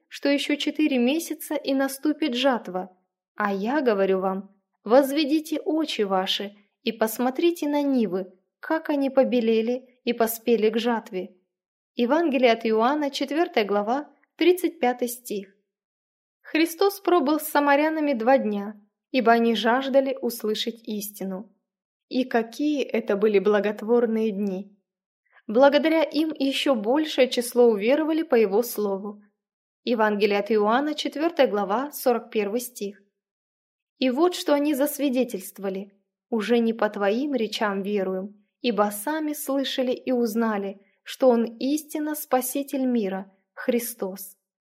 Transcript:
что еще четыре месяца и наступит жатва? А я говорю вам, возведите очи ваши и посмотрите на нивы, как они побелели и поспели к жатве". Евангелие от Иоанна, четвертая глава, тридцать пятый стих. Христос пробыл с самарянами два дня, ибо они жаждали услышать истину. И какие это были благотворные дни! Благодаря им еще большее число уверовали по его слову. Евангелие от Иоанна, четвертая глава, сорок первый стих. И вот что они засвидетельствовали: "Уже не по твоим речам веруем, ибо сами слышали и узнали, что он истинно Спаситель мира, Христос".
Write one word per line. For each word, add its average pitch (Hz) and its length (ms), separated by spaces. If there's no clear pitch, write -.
что - 220
еще 285 260
четыре 285 400
месяца 311 580
и 277 200
наступит 277 580
жатва? 226 640
А 202 180
я 226 300
говорю 196 380
вам, 190 360
возведите 285 760
очи 311 400
ваши 196 560
и 220 100
посмотрите 254 760
на 294 140
нивы, 208 500
как 320 300
они 277 220
побелели 226 960
и 233 100
поспели 220 560
к 220 80
жатве". 214 580
Евангелие 254 580
от 226 120
Иоанна, 254 460
четвертая 285 560
глава, 208 440
тридцать 339 440
пятый 247 280
стих. - 460
Христос 330 600
пробыл 311 380
с 302 100
самарянами 294 680
два 240 240
дня, 208 420
ибо 233 220
они 233 220
жаждали 262 680
услышать 226 680
истину. 196 640
И 254 140
какие 254 640
это 226 320
были 196 240
благотворные 214 880
дни! 196 420
Благодаря 285 560
им 311 340
еще 269 380
большее 254 520
число 240 380
уверовали 285 560
по 311 140
его 208 260
слову. 208 640
Евангелие 214 560
от 202 140
Иоанна, 233 420
четвертая 294 540
глава, 208 420
сорок 233 400
первый 208 300
стих. 202 420
И 262 120
вот 339 260
что - 180
они 285 200
засвидетельствовали: 240 1200
"Уже 226 300
не 226 120
по 214 160
твоим 214 460
речам 208 480
веруем, 190 640
ибо 208 320
сами 302 400
слышали 269 600
и - 200
узнали, 220 680
что - 260
он 233 160
истинно 302 560
Спаситель 262 720
мира, 196 460
Христос". - 840